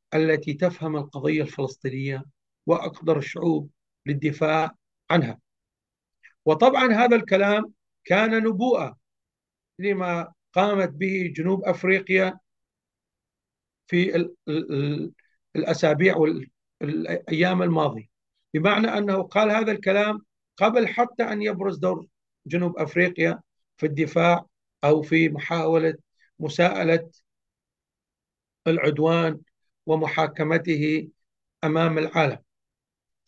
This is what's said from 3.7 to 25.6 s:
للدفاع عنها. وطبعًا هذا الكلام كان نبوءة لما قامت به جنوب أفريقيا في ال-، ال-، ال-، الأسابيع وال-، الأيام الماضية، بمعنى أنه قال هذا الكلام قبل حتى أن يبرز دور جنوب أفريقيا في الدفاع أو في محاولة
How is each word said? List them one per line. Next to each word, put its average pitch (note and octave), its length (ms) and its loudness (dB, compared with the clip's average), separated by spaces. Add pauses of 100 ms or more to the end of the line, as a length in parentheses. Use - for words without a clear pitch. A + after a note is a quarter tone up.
للدفاع D3+ 680 -2 (340)
عنها. C#3 300 2 (1040)
وطبعًا A#3+ 480 4
هذا A#3+ 220 6
الكلام G3+ 580 2 (320)
كان A3 380 2
نبوءة G#3+ 540 0 (840)
لما F3+ 540 -4 (200)
قامت G3 360 2
به F#3 460 -4
جنوب F#3 300 -2
أفريقيا F#3 760 0 (1500)
في F3+ 280 0
ال-، E3+ 200 -2 (120)
ال-، D#3 260 -4
ال-، D3 380 -4 (440)
الأسابيع D#3+ 640 2
وال-، D#3+ 320 0 (320)
الأيام E3 840 -2
الماضية، D3+ 420 0 (480)
بمعنى G3+ 340 2
أنه G3+ 360 -2
قال G#3 280 0
هذا A3 200 0
الكلام G#3 540 -2 (320)
قبل A3 300 2
حتى A#3+ 360 -2
أن G#3+ 180 -4
يبرز G3 360 -4
دور D#3 300 -4 (380)
جنوب F3 340 -4
أفريقيا E3+ 640 0 (360)
في D#3 80 -2
الدفاع E3 600 2 (380)
أو D3+ 180 4
في E3 280 2
محاولة D#3+ 680 0 (420)